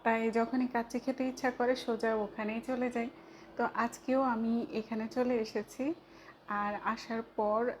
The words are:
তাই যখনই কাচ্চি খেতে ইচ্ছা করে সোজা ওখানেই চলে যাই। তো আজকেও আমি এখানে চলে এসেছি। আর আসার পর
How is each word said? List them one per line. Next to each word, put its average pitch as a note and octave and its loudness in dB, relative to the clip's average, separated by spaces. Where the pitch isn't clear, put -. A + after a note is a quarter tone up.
তাই A3+ 4
যখনই A#3 2
কাচ্চি A#3 -2
খেতে C4 -2
ইচ্ছা B3+ 0
করে B3 2
সোজা A3+ 0
ওখানেই G#3+ -2
চলে B3 -2
যাই। A#3 -2
তো A#3+ 2
আজকেও B3 0
আমি A3+ 2
এখানে A3 -4
চলে B3 2
এসেছি। A3 -4
আর G#3 -2
আসার A3+ -2
পর G#3+ 4